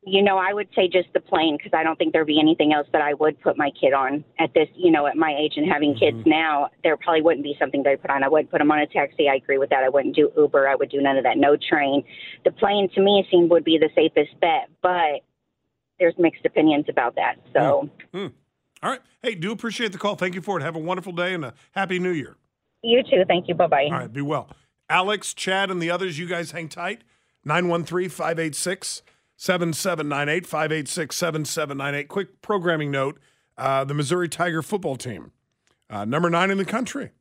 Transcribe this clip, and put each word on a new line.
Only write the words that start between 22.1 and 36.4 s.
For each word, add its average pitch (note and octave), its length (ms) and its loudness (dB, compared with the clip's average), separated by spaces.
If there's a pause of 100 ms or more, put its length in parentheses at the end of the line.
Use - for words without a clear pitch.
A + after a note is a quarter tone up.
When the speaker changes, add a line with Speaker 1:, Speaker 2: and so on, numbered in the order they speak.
Speaker 2:
Year. D#3+ 260 -6 (460)
Speaker 1:
You A#3 220 2
too. G3 240 4
Thank F3+ 180 0
you. F3 80 -4
Bye-bye. D#3+ 300 2
Speaker 2:
All D3 80 -2
right. B2 200 -8
Be C3+ 100 -10
well. C#3+ 280 -6 (380)
Alex, F#3 440 -2
Chad, F#3+ 380 -4
and F3+ 100 -4
the E3 120 -4
others, F3+ 260 -4
you F3 80 -8
guys E3+ 240 -8
hang D#3+ 180 -12
tight. F#3 340 -10 (420)
Nine E3+ 240 0
one E3+ 160 0
three, F3+ 240 -4
five D#3+ 320 -6
eight D#3+ 160 -6
six, - 460 -8 (340)
seven F3 360 -2
seven D#3 360 -4
nine C#3+ 200 -2
eight. F3 180 -2
Five D#3 260 -4
eight D#3 160 -6
six, - 260 -8
seven D#3 300 -4
seven C#3+ 340 -6
nine C#3+ 160 -4
eight. C#3+ 140 -8
Quick - 340 -8
programming E3 480 -2
note. C3+ 300 -4 (360)
Uh, C3+ 280 0
the C#3+ 100 -6
Missouri E3 340 -2
Tiger E3 340 -4
football F3 340 -6
team, G2+ 340 -12 (580)
uh, G#2 160 -8
number D3+ 260 0
nine F3 200 2